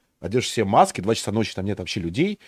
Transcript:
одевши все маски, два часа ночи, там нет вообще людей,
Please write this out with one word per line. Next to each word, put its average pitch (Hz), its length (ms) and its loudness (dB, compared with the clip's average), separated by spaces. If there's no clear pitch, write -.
одевши 113 300 -2
все 113 140 0
маски, 120 380 4
два 110 140 2
часа - 160 -6
ночи, 107 240 -2
там 95 100 -4
нет 101 140 -4
вообще 92 220 -6
людей, 131 360 0